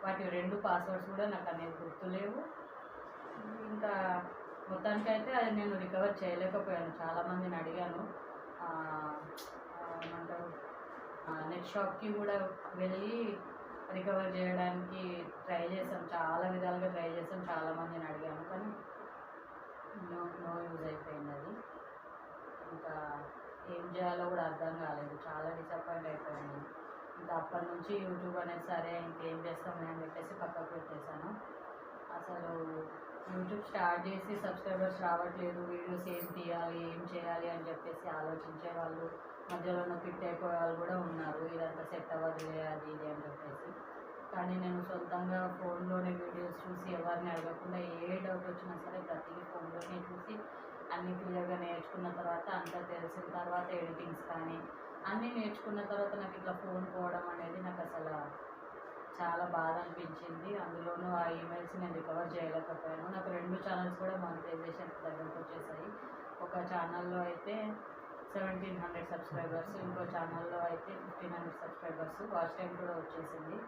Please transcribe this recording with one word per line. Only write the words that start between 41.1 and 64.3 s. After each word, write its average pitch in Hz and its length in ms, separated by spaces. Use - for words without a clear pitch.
ఇదంతా 156 280
సెట్ 165 300
అవ్వదులే 160 500
అది 156 280
ఇది 151 160
అని 147 180
చెప్పేసి. 143 480
కానీ 180 220
నేను 180 260
సొంతంగా 180 800
ఫోన్లోనే 180 480
వీడియోస్ 175 580
చూసి, 180 260
ఎవరిని 175 360
అడగకుండా, 170 480
ఏ 175 420
డౌట్ 185 260
వచ్చినా 175 300
సరే 165 220
ప్రతిదీ 165 420
ఫోన్లోనే 170 560
చూసి 180 420
అన్నీ 180 320
క్లియర్గా 180 340
నేర్చుకున్న 175 520
తర్వాత, 170 400
అంతా - 300
తెలిసిన 170 520
తర్వాత, 175 380
ఎడిటింగ్స్ 165 580
కానీ 165 320
అన్నీ 233 280
నేర్చుకున్న 208 480
తర్వాత 202 320
నాకు 196 240
ఇట్లా 185 140
ఫోన్ 185 340
పోవడం 180 420
అనేది 170 340
నాకు 180 180
అసలు 160 280
చాలా 170 220
బాధ 165 300
అనిపించింది. 170 840
అందులోనూ 175 580
ఆ 170 120
ఈమెయిల్స్ 170 480
నేను 175 180
రికవర్ 165 420
చేయలేకపోయాను. 160 760
నాకు 185 180
రెండు 180 380
ఛానల్స్ 180 300
కూడా 190 180
మానిటైజేషన్ 165 880